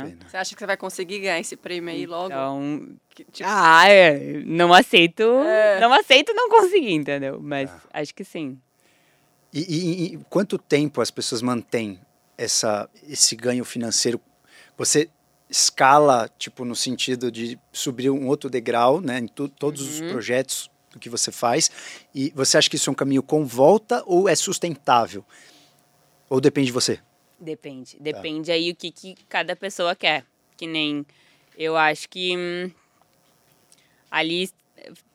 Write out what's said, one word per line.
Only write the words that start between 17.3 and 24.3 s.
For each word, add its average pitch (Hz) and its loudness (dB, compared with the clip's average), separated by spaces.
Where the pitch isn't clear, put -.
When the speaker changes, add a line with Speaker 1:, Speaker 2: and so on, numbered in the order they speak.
Speaker 2:
de 117 -10
subir 127 -4
um 135 -4
outro 139 -4
degrau, 123 2
né, 127 -6
em 117 -6
tu-, 143 -10
todos 143 -8
os 147 -10
Speaker 1:
Uhum. 165 -10
Speaker 2:
projetos 123 -4
do 123 -20
que 120 -18
você 117 -4
faz, 123 0
e 139 -4
você 135 0
acha 151 4
que - -8
isso - -2
é 147 -2
um 131 -2
caminho 135 0
com 156 0
volta 139 2
ou 190 2
é 160 4